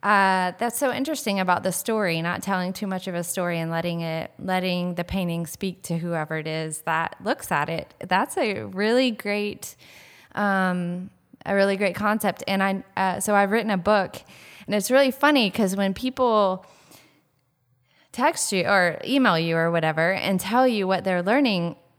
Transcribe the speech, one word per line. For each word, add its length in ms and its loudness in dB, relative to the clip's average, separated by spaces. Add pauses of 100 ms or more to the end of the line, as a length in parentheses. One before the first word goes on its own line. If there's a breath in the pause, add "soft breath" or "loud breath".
uh, 540 4
that's 200 -4
so 160 0
interesting 480 -2
about 220 2
the 100 0
story, 480 -2
not 200 -4
telling 320 -2
too 140 -6
much 200 -6
of 80 -6
a 80 -2
story 360 -2
and 120 -2
letting 300 -2
it, 380 -6
letting 560 -2
the 80 -4
painting 420 -2
speak 380 -8
to 140 -4
whoever 400 -4
it 100 -6
is 360 -6
that 400 -2
looks 280 -4
at 180 0
it. 240 -8 (140)
That's 300 0
a 260 -2
really 480 0
great, 640 -6 (600 loud breath)
um, 760 0 (360)
a 100 0
really 220 4
great 180 0
concept. 520 0
And 160 2
I, 200 -2 (140)
uh, 240 0
so 140 2
I've 160 4
written 200 0
a 60 2
book, 440 0 (460 loud breath)
and 80 -2
it's 160 0
really 200 6
funny 380 4
'cause 260 0
when 180 0
people 720 0 (1500 loud breath)
text 380 0
you 140 0
or 400 2
email 320 4
you 180 0
or 160 2
whatever 420 2
and 260 0
tell 280 2
you 200 0
what 160 0
they're 180 0
learning 540 0 (240)